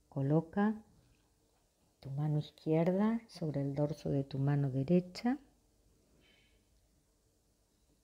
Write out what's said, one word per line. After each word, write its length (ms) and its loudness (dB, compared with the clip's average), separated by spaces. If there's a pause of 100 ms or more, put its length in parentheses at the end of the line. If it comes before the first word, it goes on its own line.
coloca 680 0 (1300)
tu 100 -12
mano 260 0
izquierda 880 0
sobre 340 -4
el 120 -2
dorso 360 -2
de 140 0
tu 140 -8
mano 320 2
derecha 720 0 (2750)